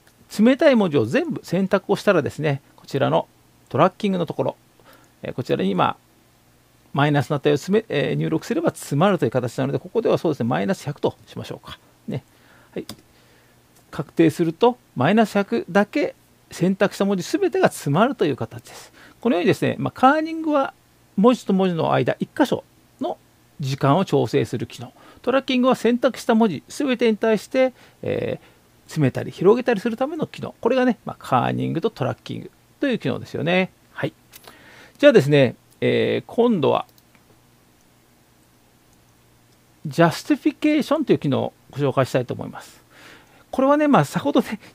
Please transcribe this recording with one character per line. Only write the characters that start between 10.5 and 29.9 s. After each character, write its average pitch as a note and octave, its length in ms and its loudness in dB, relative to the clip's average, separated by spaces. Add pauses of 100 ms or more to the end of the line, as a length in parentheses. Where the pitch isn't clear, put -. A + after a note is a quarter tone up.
イ G3+ 40 -4
ナ G3 80 -2
ス - 120 -16
百 D3 120 -10
と - 160 -4 (120)
し - 100 -18
ま - 80 -10
し - 80 -14
ょ - 100 -14
う - 60 -20
か。 - 100 -18 (300)
ね。 C3+ 160 -8 (480)
は - 80 -10
い。 - 60 -12 (1040)
確 - 240 -10
定 E3 160 4
す F3 120 -2
る E3 120 -2
と、 A#3+ 240 2 (180)
マ C3+ 140 2
イ G#3 40 2
ナ A3 120 4
ス - 80 -6
百 G3+ 340 -2
だ G3+ 160 2
け - 300 -4 (360)
選 F#3+ 240 0
択 G3 200 0
し - 40 -14
た G3+ 60 2
文 G3 140 0
字 F3 40 -4
全 E4 280 -2
て F#4 100 -2
が F4+ 80 4
詰 - 240 -4
ま F#3+ 140 4
る C4+ 80 -2
と G#3+ 100 -2
い D3+ 60 2
う B2 60 -2
形 - 280 -10
で - 100 -20
す。 - 200 -20 (260)
こ A#3 80 -2
の C#4 80 2
よ F4 40 0
う - 20 -2
に D4 40 0
で F#3 60 4
す - 80 -2
ね、 B2 180 -2
ま C3+ 120 -4
あ、 - 0 -
カ C4 240 4
ー D#4 60 -2
ニ D#4+ 120 -4
ン D#4+ 80 -8
グ D#4+ 120 -4
は C4+ 200 0 (440)
文 A#3+ 180 6
字 - 100 -8
と - 80 -2
文 F#3+ 160 2
字 F3 60 -2
の C#3 180 0
間、 C3+ 260 0
一 - 160 -8
箇 C#4+ 120 2
所 - 180 -4 (340)
の E4 200 -8 (420)
時 C3+ 160 -6
間 C#3+ 220 2
を F#3+ 80 0
調 C3+ 200 0
整 C3 200 0
す - 100 -8
る - 100 -6
機 - 140 -16
能。 A#2+ 100 -16 (300)
ト A#3+ 120 -4
ラ C4 100 0
ッ - 20 -8
キ B3+ 140 -2
ン - 20 2
グ B3 80 2
は B3 60 4
選 A#3+ 240 0
択 B3+ 200 -2
し - 60 -14
た A#3 100 2
文 A3 140 4
字 D#3 180 -6
全 C4 300 -4
て A#3 140 2
に G#3+ 80 -2
対 A3 180 0
し - 100 -6
て、 C4 280 0 (260)
え - 400 -4
ー、 - 440 -20
詰 D3+ 220 -2
め B2 40 2
た A#2 120 -8
り A#2 80 -10
広 F#3+ 260 2
げ B3 80 -4
た B3 100 0
り F#3+ 60 -6
す A#3+ 100 -4